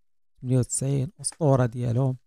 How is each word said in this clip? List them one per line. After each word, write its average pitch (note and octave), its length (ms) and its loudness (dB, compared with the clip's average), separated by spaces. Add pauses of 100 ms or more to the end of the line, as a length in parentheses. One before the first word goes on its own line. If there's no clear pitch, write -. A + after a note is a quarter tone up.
(420)
ثمانية B2+ 180 0
وتسعين، C3+ 520 -2 (100)
أسطورة C3+ 440 2
ديالهم B2 600 -2